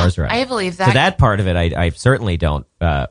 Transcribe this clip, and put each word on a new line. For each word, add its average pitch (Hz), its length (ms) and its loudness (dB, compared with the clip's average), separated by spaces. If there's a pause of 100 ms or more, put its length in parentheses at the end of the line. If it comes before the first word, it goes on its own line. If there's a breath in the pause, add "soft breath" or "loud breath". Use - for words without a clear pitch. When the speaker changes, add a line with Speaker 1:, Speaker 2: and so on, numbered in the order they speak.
Speaker 1:
cars 90 160 0
running. 82 180 -4
Speaker 2:
I 254 80 -2
believe 214 300 -4
Speaker 1:
So 185 100 -4
Speaker 2:
that. 127 120 4
Speaker 1:
that 170 220 2
part 107 220 2
of 95 80 0
it, 90 80 0
I, 85 300 0
I 82 60 2
certainly 117 440 0
don't, 78 300 -2 (160)
uh, 76 300 0